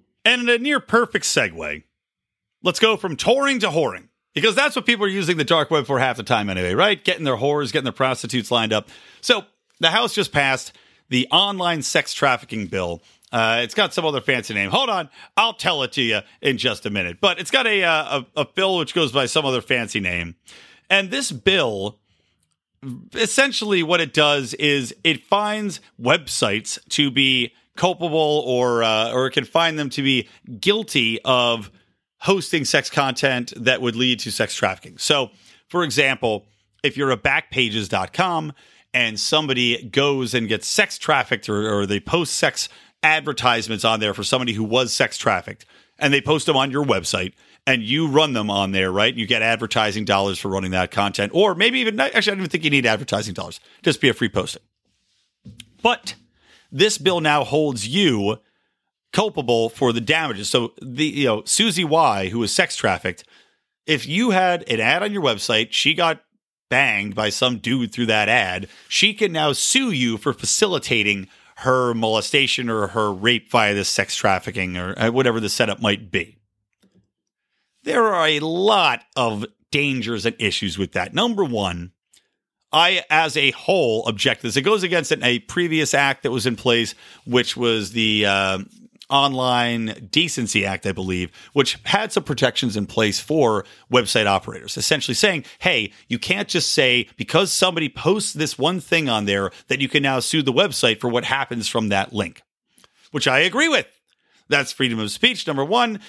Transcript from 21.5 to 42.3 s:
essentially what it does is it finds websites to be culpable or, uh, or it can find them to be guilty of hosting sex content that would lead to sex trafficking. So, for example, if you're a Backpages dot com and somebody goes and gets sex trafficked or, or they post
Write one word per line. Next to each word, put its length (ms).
essentially 680
what 200
it 120
does 420
is 380
it 180
finds 560
websites 920
to 200
be 440
culpable 680
or, 380
uh, 300
or 120
it 60
can 140
find 340
them 120
to 100
be 260
guilty 640
of 480
hosting 480
sex 240
content 680
that 260
would 140
lead 240
to 140
sex 200
trafficking. 440
So, 320
for 160
example, 600
if 140
you're 140
a 60
Backpages 720
dot 240
com 400
and 240
somebody 680
goes 500
and 160
gets 180
sex 300
trafficked 500
or, 260
or 120
they 160
post 340